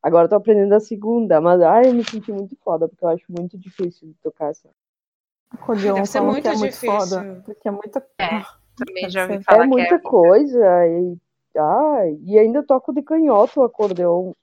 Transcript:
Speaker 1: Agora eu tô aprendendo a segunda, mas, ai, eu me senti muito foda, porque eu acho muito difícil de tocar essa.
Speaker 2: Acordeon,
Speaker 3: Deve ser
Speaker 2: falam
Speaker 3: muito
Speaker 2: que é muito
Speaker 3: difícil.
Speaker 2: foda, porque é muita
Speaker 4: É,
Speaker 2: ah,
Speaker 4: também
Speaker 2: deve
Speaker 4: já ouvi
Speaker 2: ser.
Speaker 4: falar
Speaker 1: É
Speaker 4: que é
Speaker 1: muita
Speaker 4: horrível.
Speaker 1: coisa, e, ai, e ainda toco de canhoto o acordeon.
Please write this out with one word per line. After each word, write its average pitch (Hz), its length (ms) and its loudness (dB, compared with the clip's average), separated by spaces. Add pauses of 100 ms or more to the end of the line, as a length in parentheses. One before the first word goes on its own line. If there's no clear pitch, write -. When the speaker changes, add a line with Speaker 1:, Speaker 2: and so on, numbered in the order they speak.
Speaker 1:
Agora 165 240 4
eu 175 40 -4
tô 208 60 2
aprendendo 208 380 2
a 214 60 4
segunda, 214 600 -2
mas, 175 200 4
ai, 208 280 4
eu 254 40 2
me 233 160 -2
senti 220 220 -12
muito 196 320 -10
foda, 165 240 -4
porque - 160 -12
eu 175 60 -2
acho 170 180 -6
muito 175 300 -12
difícil 180 500 -12
de 156 60 -20 (100)
tocar 151 260 -8
essa. 156 200 -16 (800)
Speaker 2:
Acordeon, 202 440 -4
Speaker 3:
Deve 196 120 -2
ser 262 120 -4
Speaker 2:
falam - 120 0
Speaker 3:
muito 277 120 -4
Speaker 2:
que 247 40 -2
é 214 80 -2
muito 220 180 -4
Speaker 3:
difícil. 240 180 -6 (280)
Speaker 2:
foda, 190 260 -14
porque - 220 -14
é 208 40 -6
muita 208 360 -12 (100)
Speaker 4:
É, 190 80 -6 (100)
Speaker 2:
ah, 208 100 -10 (320)
Speaker 4:
também 185 260 -10
Speaker 2:
deve 190 80 -10
Speaker 4:
já 190 120 -4
ouvi 185 160 -6
Speaker 2:
ser. 196 40 -14
Speaker 4:
falar 196 140 6
Speaker 1:
É - 20 6
Speaker 4:
que 247 60 4
é - 20 0
Speaker 1:
muita 247 280 2
Speaker 4:
horrível. - 140 -8
Speaker 1:
coisa, 196 760 4
e, 175 300 -4 (400)
ai, 190 680 -2
e 208 160 2
ainda 233 240 2
toco 262 300 -2
de 277 80 -4
canhoto 285 580 0
o 269 40 4
acordeon. 185 680 -2 (100)